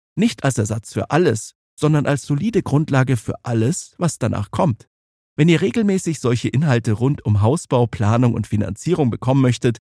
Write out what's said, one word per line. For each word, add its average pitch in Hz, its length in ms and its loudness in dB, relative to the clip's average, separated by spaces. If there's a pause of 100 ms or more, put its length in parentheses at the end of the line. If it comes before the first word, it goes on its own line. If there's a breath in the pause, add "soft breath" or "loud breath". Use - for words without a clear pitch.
(160)
Nicht 220 280 -2
als 135 140 0
Ersatz 107 360 -4
für - 160 -4
alles, 147 440 0 (260)
sondern 151 260 2
als 139 180 -2
solide 151 380 -2
Grundlage 135 540 0
für - 280 -6
alles, 120 540 -2
was 175 220 -2
danach 101 320 -4
kommt. 170 360 -2 (500)
Wenn 151 100 4
ihr 160 140 4
regelmäßig 196 580 0
solche 120 300 0
Inhalte 123 420 0
rund 123 340 -2
um 104 160 2
Hausbau, 123 460 2
Planung 117 460 2
und 107 120 -4
Finanzierung 113 640 -2
bekommen 135 320 0
möchtet, 123 360 0 (140)